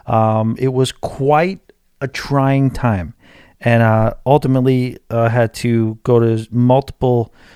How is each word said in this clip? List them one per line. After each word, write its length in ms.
Um, 540
it 80
was 240
quite 800
a 80
trying 600
time, 460
and, 220
uh, 320
ultimately, 760
uh, 200
had 260
to 480
go 160
to 320
multiple, 840